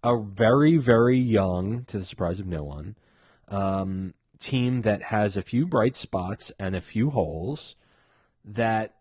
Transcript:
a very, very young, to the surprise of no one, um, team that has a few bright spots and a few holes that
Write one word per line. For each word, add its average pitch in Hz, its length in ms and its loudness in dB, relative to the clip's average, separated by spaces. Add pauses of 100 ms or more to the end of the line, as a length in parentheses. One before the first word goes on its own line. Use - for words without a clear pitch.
a 120 180 2
very, 117 540 4
very 123 420 6
young, 107 680 2
to - 140 -8
the 92 60 -6
surprise 90 360 -4
of 95 60 -8
no 80 160 -4
one, 76 340 -12 (500)
um, 95 640 -4 (260)
team 123 420 -2
that 107 220 0
has 104 340 0
a 95 40 -4
few 127 240 -2
bright 127 300 0
spots - 640 -8
and 95 160 -4
a 87 60 -4
few 117 300 -2
holes 90 680 -4 (640)
that 110 580 -2